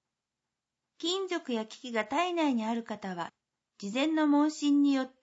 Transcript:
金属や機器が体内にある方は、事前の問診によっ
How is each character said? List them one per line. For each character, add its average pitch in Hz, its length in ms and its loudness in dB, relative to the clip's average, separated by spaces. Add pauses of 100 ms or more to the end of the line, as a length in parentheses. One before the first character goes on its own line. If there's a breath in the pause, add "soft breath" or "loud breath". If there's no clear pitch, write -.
(1000)
金 370 300 -4
属 339 240 -6
や 220 140 -2
機 - 120 -18
器 247 140 -14
が 220 120 -2
体 339 300 -2
内 302 200 2
に 220 100 -2
あ 226 100 -2
る 233 80 -4
方 202 320 -8
は、 170 160 -8 (480)
事 196 120 -8
前 262 180 0
の 311 200 2
問 294 220 4
診 285 320 2
に 277 120 4
よ 262 80 2
っ 262 100 -8 (100)